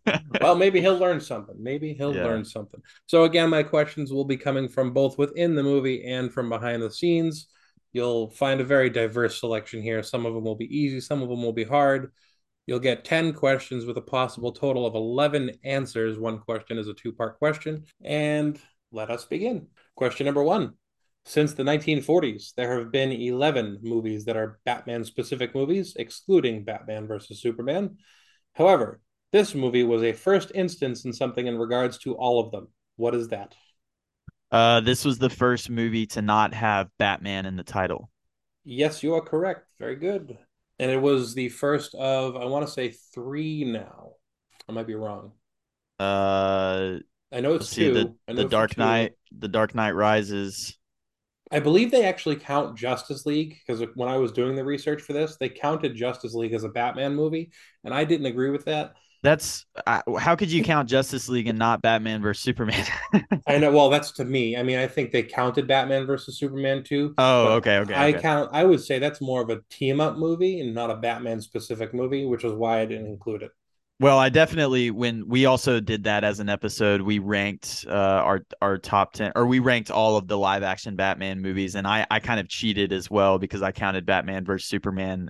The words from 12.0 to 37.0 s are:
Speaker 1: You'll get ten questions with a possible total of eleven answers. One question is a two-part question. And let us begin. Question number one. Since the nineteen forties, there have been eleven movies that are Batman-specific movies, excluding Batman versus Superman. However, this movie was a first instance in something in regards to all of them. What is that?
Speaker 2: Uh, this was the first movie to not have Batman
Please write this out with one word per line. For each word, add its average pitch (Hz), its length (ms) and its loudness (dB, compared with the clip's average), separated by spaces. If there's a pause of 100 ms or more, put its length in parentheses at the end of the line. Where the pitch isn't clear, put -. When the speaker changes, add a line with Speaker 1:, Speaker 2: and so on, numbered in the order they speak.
Speaker 1:
You'll 123 140 -4
get 123 240 0
ten 165 280 0
questions 131 540 -2
with 120 120 -6
a 123 40 -6
possible 120 500 -4
total 127 340 -2
of 113 80 -4
eleven 127 580 -2 (120)
answers. 127 540 -4
One 113 220 -6
question 113 380 -8
is 107 100 -8
a 104 60 -12
two-part 113 440 -8
question. 156 460 -4 (200)
And 151 560 -2 (320)
let 110 180 -8
us 120 140 -8
begin. 196 440 -6 (280)
Question 131 300 -2
number 143 160 0
one. 170 320 0 (520)
Since 151 280 0
the 135 100 -4
nineteen 147 380 0
forties, 143 540 0
there 123 220 -2
have 117 140 -6
been 135 200 0
eleven 123 720 -2
movies 110 440 -4
that 113 100 -2
are 110 280 -6
Batman-specific 120 920 -6
movies, 170 420 -2
excluding 123 680 0
Batman 107 420 -8
versus 107 340 -12
Superman. 127 580 -4 (560)
However, 165 460 4 (320)
this 202 220 4
movie 123 300 2
was 117 200 2
a 113 80 2
first 185 420 0
instance 170 500 -4
in 123 80 -6
something 123 360 -4
in 117 100 -4
regards 120 400 0
to 131 180 -6
all 123 240 2
of 110 120 -4
them. 101 160 -12 (280)
What 117 180 0
is 117 140 -4
that? 101 260 -10 (960)
Speaker 2:
Uh, 117 280 6
this 123 240 0
was 131 140 0
the 127 120 2
first 123 380 0
movie 117 380 -2
to 110 160 -6
not 107 320 2
have 107 340 0 (100)
Batman 98 480 -2